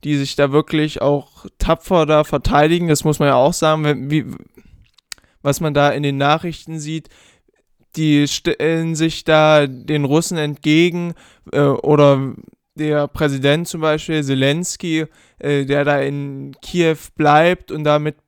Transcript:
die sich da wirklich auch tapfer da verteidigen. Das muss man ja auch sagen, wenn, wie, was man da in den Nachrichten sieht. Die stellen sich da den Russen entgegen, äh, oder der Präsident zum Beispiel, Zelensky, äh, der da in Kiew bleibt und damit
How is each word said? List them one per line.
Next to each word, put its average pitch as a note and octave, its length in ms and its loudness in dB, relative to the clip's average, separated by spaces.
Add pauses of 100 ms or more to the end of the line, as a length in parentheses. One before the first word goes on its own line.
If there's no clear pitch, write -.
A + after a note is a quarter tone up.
die D3 120 0
sich C#3 200 -4
da C#3 160 2
wirklich D3+ 500 -2
auch C#3+ 440 -4 (120)
tapfer E3 480 0
da D3+ 180 2
verteidigen. D#3+ 640 2
Das D3+ 160 0
muss D3+ 140 0
man D3 100 2
ja C3 80 2
auch C#3 160 4
sagen, D#3 320 0
wenn, C#3+ 260 -2
wie, D3 160 0 (1160)
was C#3+ 180 -2
man D#3 140 -4
da C#3+ 160 2
in C3 120 -4
den C#3 140 -2
Nachrichten D#3 640 -4
sieht. D#3 300 -10 (880)
Die D3 300 4
stellen E3 680 -2
sich D#3 280 -2
da D#3 420 4
den C3+ 380 -4
Russen D#3 320 0
entgegen, D#3+ 760 0 (380)
äh, C#3+ 80 0
oder C#3 760 2 (400)
der D3 320 -4
Präsident C#3+ 640 -2
zum E3 120 -10
Beispiel, D#3 440 -2
Zelensky, D3+ 840 -2 (320)
äh, C#3+ 260 -2
der C#3+ 200 -2
da C#3+ 160 0
in C#3 600 -8
Kiew E3 360 0 (200)
bleibt D#3 540 2
und D3+ 140 -8
damit D3+ 320 0 (120)